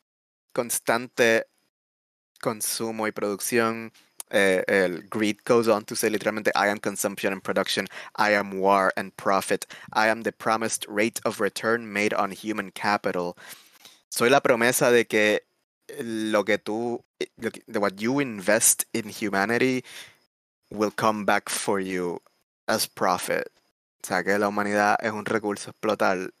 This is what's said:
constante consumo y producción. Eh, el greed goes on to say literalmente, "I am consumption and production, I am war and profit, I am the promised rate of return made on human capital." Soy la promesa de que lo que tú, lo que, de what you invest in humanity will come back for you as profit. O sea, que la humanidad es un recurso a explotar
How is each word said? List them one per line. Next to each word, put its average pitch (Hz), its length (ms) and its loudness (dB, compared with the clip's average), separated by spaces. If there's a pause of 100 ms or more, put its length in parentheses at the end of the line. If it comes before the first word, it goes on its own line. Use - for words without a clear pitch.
(520)
constante 117 920 0 (960)
consumo 113 680 -4
y 107 40 -4
producción. 113 800 -2 (380)
Eh, 95 360 4
el 90 440 0
greed 107 340 -2
goes 120 240 4
on 107 160 2
to 117 100 -10
say 113 160 0
literalmente, 104 440 -2
"I 101 140 2
am 104 100 0
consumption 101 540 -4
and 95 100 -8
production, 98 440 -2 (300)
I 104 180 4
am 101 240 0
war 95 380 4
and 98 180 -6
profit, 98 520 0 (280)
I 110 140 4
am 113 140 0
the 104 100 -2
promised 113 560 -2
rate 110 360 -2
of 113 160 -4
return 113 520 -2
made 104 240 0
on 98 160 0
human 104 380 -6
capital." 92 640 -2 (720)
Soy 120 220 2
la 139 100 6
promesa 123 500 4
de 120 160 6
que 107 360 2 (560)
lo 110 460 0
que 104 140 0
tú, 117 460 -6 (320)
lo 113 140 -6
que, - 160 -12
de 110 120 -6
what 101 180 0
you 120 240 -2
invest 107 720 2
in 107 180 -4
humanity 117 760 0 (840)
will 104 240 -2
come 107 300 0
back 101 260 0
for 101 300 -2
you 90 400 -4 (460)
as 107 200 0
profit. - 600 -2 (560)
O - 40 -12
sea, 90 180 -2
que 98 140 2
la 104 100 2
humanidad 104 520 2
es 113 120 -2
un 107 140 -8
recurso 104 420 -2
a 101 40 -14
explotar 101 680 0